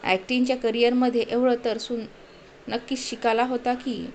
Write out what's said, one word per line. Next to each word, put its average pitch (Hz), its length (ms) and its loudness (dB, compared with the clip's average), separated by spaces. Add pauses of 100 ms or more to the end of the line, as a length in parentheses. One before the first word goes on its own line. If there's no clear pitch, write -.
ॲक्टिंगच्या 247 520 2
करिअरमध्ये 240 720 2
एवढं 247 260 4 (100)
तर 226 140 0
सुन-, 226 260 -6 (640)
नक्कीच 240 340 -4
शिकायला 226 440 0
होता 247 320 0
की 247 180 -4 (200)